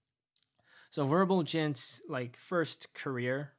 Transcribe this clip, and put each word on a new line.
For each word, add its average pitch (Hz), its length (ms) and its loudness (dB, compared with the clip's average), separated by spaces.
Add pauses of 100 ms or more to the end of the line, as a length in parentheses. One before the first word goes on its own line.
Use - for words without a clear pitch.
(920)
So 143 160 0
Verbal 180 360 4
Jint's, 151 640 -2
like, 127 300 -6
first - 560 -2
career, 131 640 -2